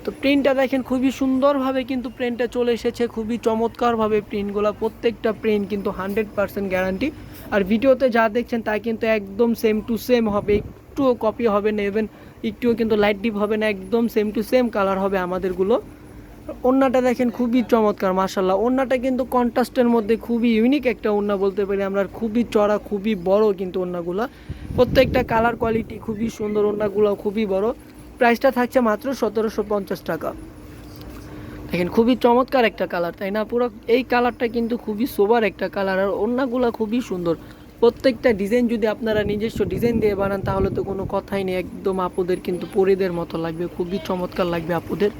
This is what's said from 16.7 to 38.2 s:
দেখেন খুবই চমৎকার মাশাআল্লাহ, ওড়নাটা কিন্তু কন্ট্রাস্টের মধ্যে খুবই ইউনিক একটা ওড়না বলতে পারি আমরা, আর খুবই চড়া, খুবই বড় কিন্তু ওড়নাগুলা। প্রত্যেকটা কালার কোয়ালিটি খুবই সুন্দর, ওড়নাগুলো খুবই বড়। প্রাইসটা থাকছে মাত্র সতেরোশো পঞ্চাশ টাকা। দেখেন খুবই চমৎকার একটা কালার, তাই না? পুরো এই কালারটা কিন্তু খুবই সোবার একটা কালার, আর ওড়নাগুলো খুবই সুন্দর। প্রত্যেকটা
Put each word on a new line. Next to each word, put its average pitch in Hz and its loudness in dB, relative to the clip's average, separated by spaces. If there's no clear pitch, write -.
দেখেন 247 2
খুবই 247 2
চমৎকার 208 2
মাশাআল্লাহ, 190 0
ওড়নাটা 254 2
কিন্তু 262 0
কন্ট্রাস্টের 247 2
মধ্যে 226 2
খুবই 233 2
ইউনিক 247 4
একটা - -4
ওড়না 208 0
বলতে 196 0
পারি 196 0
আমরা, 196 0
আর 190 -6
খুবই 226 0
চড়া, 208 4
খুবই 208 -2
বড় 202 6
কিন্তু 185 -4
ওড়নাগুলা। 180 -4
প্রত্যেকটা 254 4
কালার 233 4
কোয়ালিটি 226 -2
খুবই 220 -4
সুন্দর, 208 0
ওড়নাগুলো 208 2
খুবই 208 0
বড়। 196 0
প্রাইসটা 240 4
থাকছে 247 2
মাত্র 214 -2
সতেরোশো 214 -2
পঞ্চাশ 196 -4
টাকা। 160 -4
দেখেন 175 -2
খুবই 233 6
চমৎকার 247 4
একটা 185 -4
কালার, 170 -2
তাই 196 -4
না? 214 0
পুরো 240 0
এই 254 4
কালারটা 240 0
কিন্তু 233 -2
খুবই 214 -2
সোবার 220 4
একটা 190 -6
কালার, 190 0
আর 196 0
ওড়নাগুলো 247 0
খুবই 220 0
সুন্দর। 175 0
প্রত্যেকটা 240 2